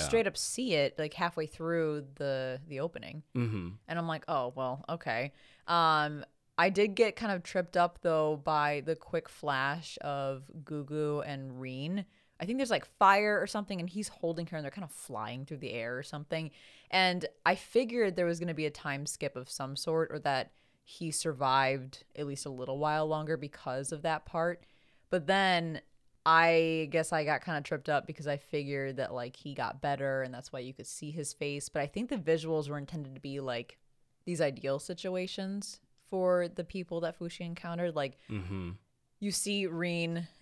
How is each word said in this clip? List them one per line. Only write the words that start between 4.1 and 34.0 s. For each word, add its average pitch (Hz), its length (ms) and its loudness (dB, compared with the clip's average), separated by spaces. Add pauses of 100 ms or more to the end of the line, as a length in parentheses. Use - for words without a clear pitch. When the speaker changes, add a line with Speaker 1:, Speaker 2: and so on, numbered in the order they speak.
Speaker 1:
"Oh, 131 280 0
well, 131 340 -4
okay." 139 420 -2 (360)
Um, 156 580 4 (320)
I 175 140 6
did 196 240 4
get 214 200 4
kind 220 160 -2
of 180 120 -2
tripped 180 340 -2
up, 175 240 4
though, 156 420 2
by 147 420 2
the 160 100 0
quick - 340 -6
flash 143 720 -2
of 139 420 -4 (200)
Gugu 147 640 -2
and 135 360 -8
Rin. 143 440 -4 (360)
I 170 40 -4
think 233 120 -2
there's, 262 140 0
like, 180 140 2 (120)
fire 202 420 8
or 190 80 0
something, 202 320 -6
and 175 100 -4
he's 202 180 -6
holding 165 400 -4
her, 160 100 -8
and 151 60 -6
they're 139 80 -6
kind 196 140 -12
of 139 60 -14
flying 120 540 -8
through 147 120 -10
the 131 160 -8
air 120 240 -4
or 143 60 -8
something. 151 480 -6 (400)
And 180 340 4 (200)
I 165 100 8
figured 233 600 2
there 175 100 2
was 170 140 0
gonna 170 140 -2
be 156 120 -2
a 147 60 -2
time 143 340 -6
skip - 300 -4
of 127 140 -8
some 139 260 -6
sort, 160 360 0
or 151 80 -6
that 135 320 0 (340)
he 165 260 -6
survived 135 920 2 (120)
at 147 100 -4
least 139 200 -6
a 147 40 -6
little 131 300 -6
while 151 260 2
longer 156 320 0
because 135 540 -6
of 151 120 -6
that 160 220 0
part. 170 400 -2 (440)
But 165 180 2
then 180 540 4 (440)
I 165 640 8
guess 160 220 2
I 156 120 2
got 143 200 2
kinda 156 160 -2
tripped 143 280 -4
up 143 160 2
because 147 220 -8
I 143 100 0
figured 139 600 -2
that, 131 160 -2
like, 123 220 -6
he - 180 -12
got 131 280 -4
better, 139 420 0
and 127 100 -6
that's 123 180 -14
why 135 80 -6
you 127 140 -8
could - 140 -14
see - 240 -8
his 151 220 -6
face. 143 360 -4
But 151 120 -2
I 143 60 0
think 226 220 -6
the 269 80 -2
visuals 160 520 2
were 147 80 -4
intended 139 380 -8
to 131 60 -14
be, 139 180 -6
like, 123 380 -6 (480)